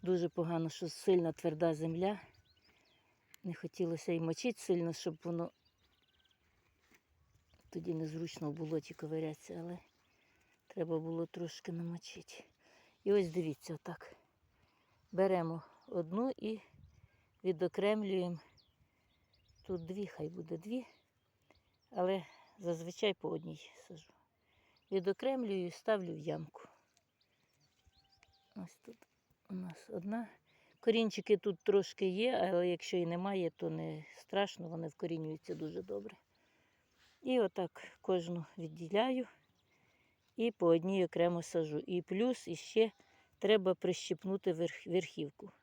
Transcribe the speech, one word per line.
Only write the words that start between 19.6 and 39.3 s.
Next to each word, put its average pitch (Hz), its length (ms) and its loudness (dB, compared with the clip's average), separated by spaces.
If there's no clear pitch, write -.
Тут 175 180 -4
дві, 185 220 -6
хай 156 220 -8
буде 165 280 -8
дві, 220 280 -6
але 185 360 0
зазвичай 175 540 0
по - 160 -4
одній 160 420 -8
сажу. 160 260 -20
Відокремлюю 196 720 0
і 170 40 -6
ставлю 185 440 -2
в 156 40 -10
ямку. 156 480 -6
Ось 180 200 -14
тут - 220 -20
у 202 40 -8
нас 185 360 -10
одна. 208 380 -4
Корінчики 220 580 4
тут 190 260 0
трошки 196 440 4
є, 202 440 4
але 180 160 4
якщо 180 300 0
і 175 80 4
немає, 180 440 0
то 165 200 -4
не 160 360 -6
страшно, 196 540 -4
вони 165 180 -6
вкорінюються 160 680 -6
дуже 160 260 -6
добре. 190 360 -8
І 254 180 4
отак 190 480 0
кожну 175 440 0
відділяю 190 720 0